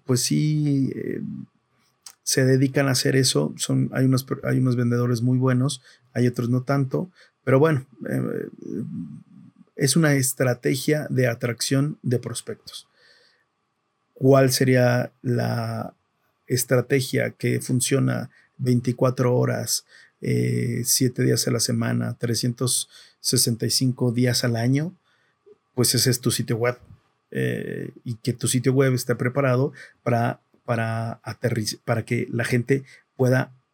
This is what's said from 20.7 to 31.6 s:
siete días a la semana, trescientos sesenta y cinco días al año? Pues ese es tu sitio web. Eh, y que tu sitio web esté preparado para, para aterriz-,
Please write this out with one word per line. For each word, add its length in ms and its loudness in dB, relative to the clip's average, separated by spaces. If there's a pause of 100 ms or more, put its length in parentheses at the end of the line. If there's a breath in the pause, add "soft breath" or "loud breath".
siete 380 0
días 240 2
a 60 0
la 80 -2
semana, 580 -2
trescientos 720 -2 (300 loud breath)
sesenta 460 0
y 40 -2
cinco 400 0
días 340 2
al 120 0
año? 360 0 (840)
Pues 200 2
ese 160 2
es 100 0
tu 120 0
sitio 240 -2
web. 200 0 (540)
Eh, 640 -6 (120)
y 120 -8
que 160 -4
tu 160 -4
sitio 240 2
web 200 4
esté 220 -2
preparado 580 0 (300 loud breath)
para, 380 0 (240)
para 580 -4
aterriz-, 640 -4